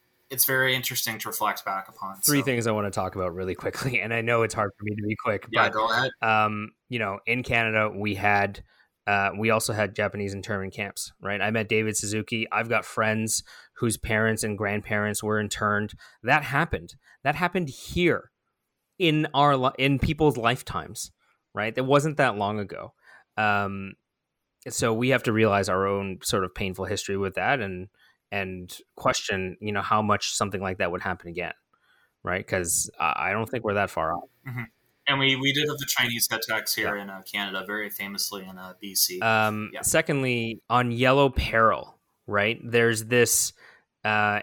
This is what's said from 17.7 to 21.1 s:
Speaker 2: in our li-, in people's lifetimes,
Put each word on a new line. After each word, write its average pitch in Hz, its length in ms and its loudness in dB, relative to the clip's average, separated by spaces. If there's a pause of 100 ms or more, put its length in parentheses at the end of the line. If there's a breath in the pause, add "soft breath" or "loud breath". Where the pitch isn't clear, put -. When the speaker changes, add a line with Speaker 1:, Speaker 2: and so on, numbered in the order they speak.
Speaker 2:
in 156 340 4
our 143 220 6
li-, 127 220 2
in 135 200 4
people's 151 380 4
lifetimes, 113 720 -2 (440)